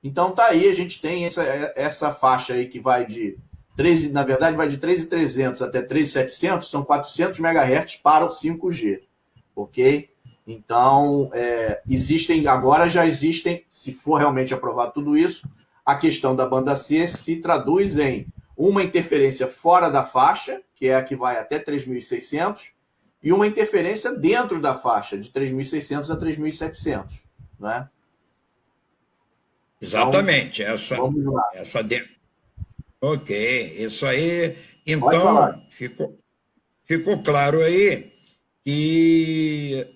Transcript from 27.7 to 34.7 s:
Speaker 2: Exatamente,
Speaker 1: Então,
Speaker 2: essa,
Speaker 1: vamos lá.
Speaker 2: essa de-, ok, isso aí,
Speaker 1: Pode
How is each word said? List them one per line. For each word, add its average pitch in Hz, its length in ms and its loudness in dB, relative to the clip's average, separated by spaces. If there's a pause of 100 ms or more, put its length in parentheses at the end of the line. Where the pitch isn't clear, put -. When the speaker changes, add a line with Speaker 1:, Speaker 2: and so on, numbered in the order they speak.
Speaker 2:
Exatamente, 135 840 0
Speaker 1:
Então, 107 100 -2
Speaker 2:
essa, 113 220 -6
Speaker 1:
vamos 139 300 -2
lá. 135 180 -2 (100)
Speaker 2:
essa 107 300 -6
de-, 117 260 -4 (880)
ok, 113 840 -4
isso 110 200 -6
aí, 165 460 0
Speaker 1:
Pode - 360 -18